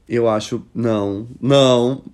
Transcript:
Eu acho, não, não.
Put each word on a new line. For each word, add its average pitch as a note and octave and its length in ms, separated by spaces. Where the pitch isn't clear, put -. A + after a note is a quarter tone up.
Eu A#2 200
acho, G#2+ 360
não, G#2+ 540
não. C3 720